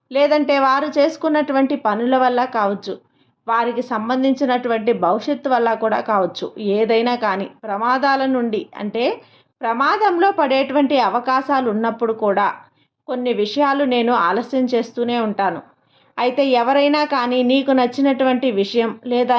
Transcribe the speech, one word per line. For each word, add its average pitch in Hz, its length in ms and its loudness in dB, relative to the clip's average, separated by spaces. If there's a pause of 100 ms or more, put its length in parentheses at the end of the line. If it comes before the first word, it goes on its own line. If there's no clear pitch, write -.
(120)
లేదంటే 285 480 2
వారు 269 260 2
చేసుకున్నటువంటి 294 920 0
పనుల 233 420 0
వల్ల 254 280 2
కావచ్చు, 202 480 -4 (540)
వారికి 233 340 0
సంబంధించినటువంటి 247 1120 0
భవిష్యత్తు 220 560 -2
వల్ల 233 240 2
కూడా 220 280 -2
కావచ్చు. 196 460 -2 (220)
ఏదైనా 226 460 0
కానీ, 196 320 -2 (160)
ప్రమాదాల 254 640 0
నుండి, 240 360 -2 (140)
అంటే 220 300 -4 (560)
ప్రమాదంలో 349 680 0
పడేటువంటి 269 680 2
అవకాశాలు 254 720 0
ఉన్నప్పుడు 226 440 -2
కూడా 202 340 0 (600)
కొన్ని 247 260 -4
విషయాలు 277 500 0
నేను 240 300 2
ఆలస్యం 233 520 0
చేస్తూనే 240 540 -2
ఉంటాను. 196 420 -2 (560)
అయితే 254 320 0
ఎవరైనా 277 560 2
కానీ 254 380 0
నీకు 269 280 2
నచ్చినటువంటి 262 800 2
విషయం 220 540 -2
లేదా 247 320 2